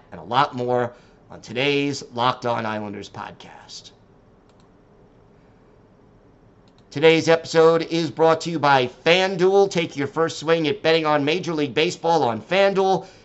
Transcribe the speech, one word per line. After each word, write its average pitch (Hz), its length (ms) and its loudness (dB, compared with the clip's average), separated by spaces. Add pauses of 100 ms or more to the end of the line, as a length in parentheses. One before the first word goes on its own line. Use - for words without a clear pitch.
(120)
and 87 100 -18
a - 20 -18
lot 131 320 -2
more 123 380 -2 (380)
on 87 100 -20
today's 139 640 -4 (100)
Locked 123 320 -2
On 117 220 -4
Islanders 104 420 -10
podcast. - 800 -18 (3000)
Today's 160 360 4
episode 165 540 4
is 165 300 -4
brought 160 300 2
to 165 100 -8
you 160 80 -6
by 131 260 2
FanDuel. 185 840 2
Take 170 260 -4
your 143 80 -4
first 156 320 -4
swing 160 300 -2
at 139 160 -4
betting 160 240 2
on 147 180 0
Major 165 260 -2
League 147 220 -4
Baseball 165 480 0
on 113 220 -2
FanDuel 190 640 0 (180)